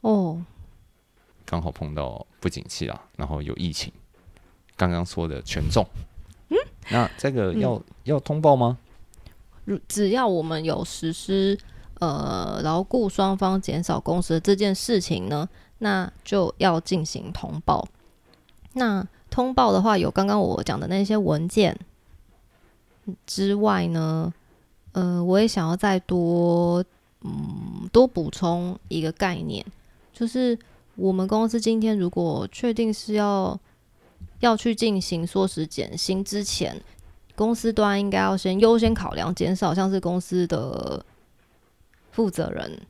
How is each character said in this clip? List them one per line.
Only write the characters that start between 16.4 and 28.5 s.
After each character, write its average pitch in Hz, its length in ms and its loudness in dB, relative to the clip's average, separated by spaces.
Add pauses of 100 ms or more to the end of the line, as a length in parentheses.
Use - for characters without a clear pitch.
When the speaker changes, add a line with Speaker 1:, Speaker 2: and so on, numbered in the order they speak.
Speaker 1:
要 170 200 4
进 170 260 -2
行 - 260 -8
通 - 340 -8
报。 - 220 2 (840)
那 208 340 0 (220)
通 254 240 0
报 247 180 4
的 190 100 4
话， 214 160 4
有 170 140 2
刚 196 160 2
刚 208 120 2
我 - 240 0
讲 - 160 -2
的 - 80 -4
那 190 160 0
些 214 140 0
文 165 320 0
件 196 280 2 (1500)
之 196 300 0
外 202 320 2
呢， 160 440 0 (600)
呃， 175 320 0
我 185 160 4
也 220 80 6
想 180 200 0
要 165 80 2
再 190 240 2
多， 175 840 2 (380)
嗯， - 680 -8
多 247 160 10
补 165 220 -2
充 175 480 -2 (100)